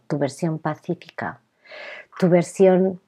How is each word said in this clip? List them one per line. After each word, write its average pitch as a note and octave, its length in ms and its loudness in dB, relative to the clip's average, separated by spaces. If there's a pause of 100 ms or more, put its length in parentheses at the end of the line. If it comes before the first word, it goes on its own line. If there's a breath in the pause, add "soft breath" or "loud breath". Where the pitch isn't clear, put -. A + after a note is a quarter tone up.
tu D#3 100 -4
versión D3 420 -4
pacífica, - 800 -8 (800 loud breath)
tu F#3 80 4
versión F#3 800 4